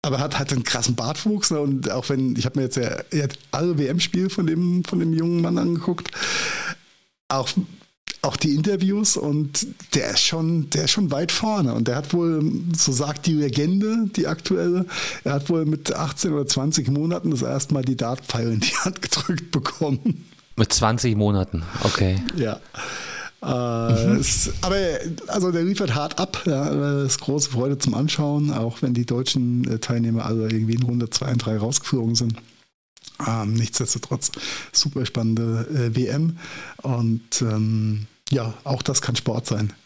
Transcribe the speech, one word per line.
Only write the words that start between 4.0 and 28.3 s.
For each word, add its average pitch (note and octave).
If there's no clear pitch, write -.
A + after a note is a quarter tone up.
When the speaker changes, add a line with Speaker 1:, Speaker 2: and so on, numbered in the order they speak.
Speaker 1:
von F#3
dem, F3
von F3+
dem E3
jungen E3+
Mann F3
angeguckt. F3
Auch, C3
auch C#3
die D3+
Interviews G3
und D3
der -
ist -
schon, D#3+
der D3+
ist -
schon F#3+
weit D#3+
vorne. G3
Und A#2
der B2
hat C#3+
wohl, E3
so D#3
sagt C#3+
die E3
Legende, F3+
die E3
aktuelle, F3
er C#3+
hat C#3+
wohl E3
mit D3+
achtzehn D#3+
oder C#3+
zwanzig C3+
Monaten E3
das B2
erste B2+
Mal C3+
die B2
Dartpfeile A#2
in G#2+
die -
Hand -
gedrückt -
bekommen. -
Speaker 2:
Mit A2
zwanzig A2+
Monaten, G2+
okay. F#2+
Speaker 1:
Ja. A#2
Äh, A#2
Speaker 2:
Mhm. G#3
Speaker 1:
es, -
aber, F#3
also F3+
der E3+
liefert F#3
hart D3
ab, F#3+
ja, D3
das C#3+
ist -
große C#3
Freude C3
zum C3+
Anschauen, D3